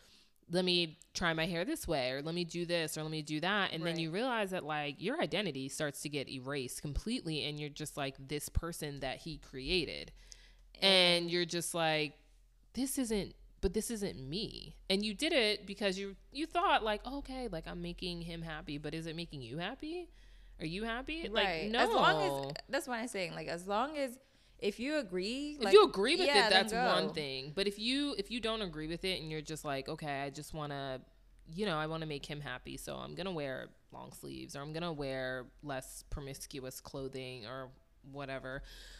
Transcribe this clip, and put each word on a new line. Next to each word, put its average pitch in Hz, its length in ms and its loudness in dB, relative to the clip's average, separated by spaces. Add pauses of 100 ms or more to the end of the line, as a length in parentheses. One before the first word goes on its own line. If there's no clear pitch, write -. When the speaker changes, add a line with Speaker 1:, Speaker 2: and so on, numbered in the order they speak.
(520)
Speaker 1:
let 185 140 4
me 175 340 2 (140)
try 165 200 2
my 160 120 2
hair 165 200 0
this 302 220 -4
way, 131 240 2
or 139 100 -2
let 160 140 -4
me 175 80 0
do 170 220 -2
this, 165 320 0
or 156 60 -4
let 156 80 -4
me 156 120 -2
do 151 160 -2
that." 190 320 2
And 165 120 -4
then 165 100 0
Speaker 2:
Right. 165 80 0
Speaker 1:
you 160 100 -2
realize 220 400 0
that, 180 140 -2
like, 147 360 -2
your 262 200 0
identity 156 480 0
starts 147 320 -4
to 151 80 -6
get 139 200 -2
erased 131 520 -6
completely. 156 640 -2
And 147 140 -4
you're 147 100 -4
just, 147 280 -8
like, 139 220 -2
this 147 300 -4
person 156 500 -2
that 131 200 -4
he 156 180 -8
created. 131 760 -2 (640)
Speaker 2:
And - 80 0 (400)
Speaker 1:
And 170 80 -2
you're 175 140 4
just 170 280 -2
like, 156 460 2 (540)
"This 262 260 -2
isn't, 214 340 0 (280)
but 190 120 2
this 214 160 0
isn't 196 300 -4
me." 135 560 -6 (160)
And 196 120 4
you 214 120 -2
did 311 180 2
it 214 320 4
because 196 320 0
you, 196 180 -6 (160)
you 285 140 -4
thought, 339 380 4
like, 214 240 0
"Okay, 262 400 -6
like, 170 200 -6
I'm 170 140 -8
making 175 400 -6
him 165 220 -6
happy, 156 340 -6
but 151 160 -6
is 160 140 -4
it 160 80 -6
making 160 260 -8
you 120 160 -8
happy? 302 500 -6 (520)
Are - 80 -4
you 180 160 -4
happy?" 269 460 -4
Like, 202 180 4
Speaker 2:
Right. 165 240 0
Speaker 1:
no. 233 80 4
Speaker 2:
As 359 100 6
long 359 600 4
as, - 40 -4 (160)
that's 277 180 0
what 247 120 -4
I'm 240 80 -4
saying. 180 260 -2
Like, 160 140 -6
as 170 180 -4
long 240 320 0
as, 254 220 -2 (400)
if 202 200 0
you 285 180 0
agree, 240 600 -2
Speaker 1:
If 269 80 -2
Speaker 2:
like, 190 80 10
Speaker 1:
you 415 100 12
agree 262 320 4
with 349 120 4
Speaker 2:
yeah, 285 180 8
Speaker 1:
it, 214 60 6
Speaker 2:
then 196 160 8
Speaker 1:
that's 214 60 -4
one 220 340 4
Speaker 2:
go. 156 60 -4
Speaker 1:
thing. 139 420 -4
But 196 100 2
if 202 140 0
you, 269 400 2
if 190 100 -6
you 233 100 -2
don't 220 220 0
agree 156 260 -4
with 165 180 -4
it 185 140 0
and 156 120 -6
you're 156 100 -2
just 151 240 -8
like, 139 240 -2
"Okay, 143 320 -4
I 143 80 -2
just 147 240 -10
wanna, 139 480 -6 (500)
you 185 140 -2
know, 165 140 0
I 156 80 0
wanna 160 180 -2
make 143 220 -6
him 147 140 -6
happy, 135 360 -6
so 139 180 -8
I'm 131 200 -8
gonna 185 160 -4
wear 131 380 -4 (220)
long 127 220 -12
sleeves, 135 420 -10
or 139 60 -8
I'm 151 100 -8
gonna 165 220 -2
wear 131 540 -2 (160)
less 139 480 -6
promiscuous 139 680 -8
clothing," 127 680 -8
or 131 240 -8 (400)
whatever. 135 500 -6 (380)